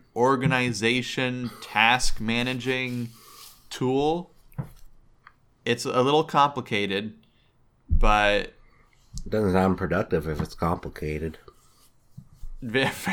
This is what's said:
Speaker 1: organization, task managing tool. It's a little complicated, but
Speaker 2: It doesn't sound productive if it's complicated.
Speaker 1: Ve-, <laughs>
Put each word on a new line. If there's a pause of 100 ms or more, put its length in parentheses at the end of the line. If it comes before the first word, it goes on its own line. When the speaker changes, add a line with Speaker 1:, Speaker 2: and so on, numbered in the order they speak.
(160)
Speaker 1:
organization, (120)
task
managing (600)
tool. (1300)
It's
a
little
complicated, (760)
but (720)
Speaker 2:
It
doesn't
sound
productive
if
it's
complicated. (1200)
Speaker 1:
Ve-,
<laughs> (200)